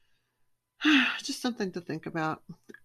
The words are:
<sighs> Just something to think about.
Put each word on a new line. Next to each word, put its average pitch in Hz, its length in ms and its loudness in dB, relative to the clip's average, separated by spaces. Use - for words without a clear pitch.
<sighs> 285 400 6
Just - 180 -8
something 226 320 -2
to 180 80 -8
think 160 240 -8
about. 156 380 -4